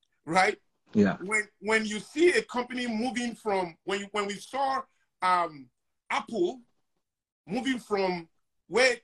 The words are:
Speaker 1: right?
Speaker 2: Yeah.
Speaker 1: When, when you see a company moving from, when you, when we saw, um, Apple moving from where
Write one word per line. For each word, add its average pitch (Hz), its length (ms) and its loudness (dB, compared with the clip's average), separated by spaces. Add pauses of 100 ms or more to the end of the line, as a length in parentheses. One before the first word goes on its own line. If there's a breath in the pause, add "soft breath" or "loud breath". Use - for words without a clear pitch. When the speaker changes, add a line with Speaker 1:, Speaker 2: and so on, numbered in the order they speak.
(260)
Speaker 1:
right? 190 320 2 (360)
Speaker 2:
Yeah. 202 280 4
Speaker 1:
When, 208 260 -2 (120)
when 220 260 2
you 208 140 -4
see 339 320 2
a 226 120 2
company 247 440 -4
moving 233 480 -4
from, 190 480 -2
when 196 180 -4
you, 202 100 -10
when 208 160 -2
we 202 80 -6
saw, 269 460 -2 (400)
um, 170 460 0 (420)
Apple 233 520 -2 (840)
moving 247 320 -2
from 185 480 -2 (400)
where 240 360 2